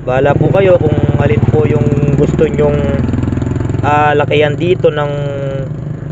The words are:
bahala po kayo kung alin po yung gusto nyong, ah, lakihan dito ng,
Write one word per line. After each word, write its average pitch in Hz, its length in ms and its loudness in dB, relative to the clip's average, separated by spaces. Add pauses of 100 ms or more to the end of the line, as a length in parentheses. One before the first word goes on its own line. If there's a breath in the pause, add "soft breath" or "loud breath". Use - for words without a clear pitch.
bahala 135 320 2
po 151 160 2
kayo 190 320 4
kung 151 80 0 (240)
alin 147 320 0
po 151 160 2
yung 143 560 0
gusto 147 240 0
nyong, 147 320 0 (1120)
ah, 147 320 2
lakihan 147 400 0
dito 165 320 2
ng, 147 200 -2 (1000)